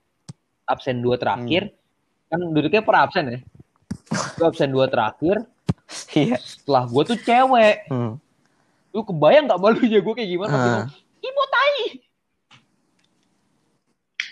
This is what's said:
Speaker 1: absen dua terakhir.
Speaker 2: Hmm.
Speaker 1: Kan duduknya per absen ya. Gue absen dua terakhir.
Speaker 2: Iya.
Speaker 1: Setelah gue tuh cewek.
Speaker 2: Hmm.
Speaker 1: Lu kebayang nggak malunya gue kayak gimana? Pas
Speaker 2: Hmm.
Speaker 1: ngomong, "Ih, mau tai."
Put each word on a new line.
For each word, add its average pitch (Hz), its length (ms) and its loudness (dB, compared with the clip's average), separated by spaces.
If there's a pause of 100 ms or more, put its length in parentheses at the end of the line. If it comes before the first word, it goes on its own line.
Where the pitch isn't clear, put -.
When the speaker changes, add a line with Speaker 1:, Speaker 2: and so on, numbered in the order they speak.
(640)
Speaker 1:
absen 123 400 -4
dua 123 120 0
terakhir. 120 520 -4
Speaker 2:
Hmm. - 80 -20 (500)
Speaker 1:
Kan 165 140 -6 (100)
duduknya 156 300 0
per 214 180 2
absen 151 280 0
ya. 120 120 -8 (1000)
Gue 165 80 4
absen 143 240 0
dua 131 160 2
terakhir. 135 560 0 (680)
Speaker 2:
Iya. 180 300 2
Speaker 1:
Setelah - 460 -2
gue 123 180 0
tuh 233 160 -2
cewek. 240 560 4 (120)
Speaker 2:
Hmm. 120 280 -4 (720)
Speaker 1:
Lu 214 160 -6
kebayang 180 400 4
nggak 185 160 0
malunya 220 400 2
gue 208 160 -4
kayak 220 140 -6
gimana? 180 180 -4
Pas 147 80 -2
Speaker 2:
Hmm. 127 80 0
Speaker 1:
ngomong, 120 240 -2 (320)
"Ih, 508 140 -10
mau 554 120 0
tai." 554 320 0 (2500)